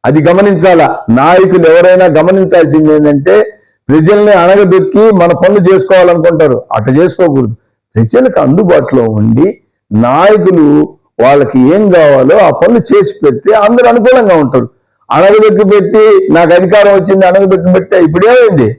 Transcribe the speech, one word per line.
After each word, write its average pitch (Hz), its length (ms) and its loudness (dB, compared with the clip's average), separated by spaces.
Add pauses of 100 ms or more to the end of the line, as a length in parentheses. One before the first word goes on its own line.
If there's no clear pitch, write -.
అది 151 160 0 (100)
గమనించాలా. 180 680 0 (100)
నాయకులు 170 560 0
ఎవరైనా 180 400 2
గమనించాల్సింది 160 880 0
ఏంటంటే 151 480 0 (460)
ప్రజల్ని 208 440 0
అణగదొక్కి 196 840 0
మన 170 180 0
పనులు 190 420 0
చేసుకోవాలనుకుంటారు, 170 880 0 (100)
అట్లా 117 220 -4
చేసుకోకూడదు. 143 600 -2 (400)
ప్రజలకు 233 460 -2
అందుబాటులో 143 600 -2
ఉండి 113 580 -2 (320)
నాయకులు 151 1040 0 (240)
వాళ్ళకి 135 380 0 (160)
ఏం 208 160 0
కావాలో 147 480 2
ఆ 165 120 2
పనులు 214 280 -2
చేసి 202 340 -2 (120)
పెడితే 143 300 0
అందరూ 233 340 0
అనుకూలంగా 233 480 0
ఉంటారు. 123 320 -2 (440)
అణగదొక్కి 196 560 2
పెట్టి 214 640 0
నాకు 165 220 0
అధికారం 202 400 2
వచ్చింది, 190 320 0
అణగదొక్కి 185 460 0
పెడితే 185 320 -2
ఇప్పుడేమైంది? 180 640 0 (100)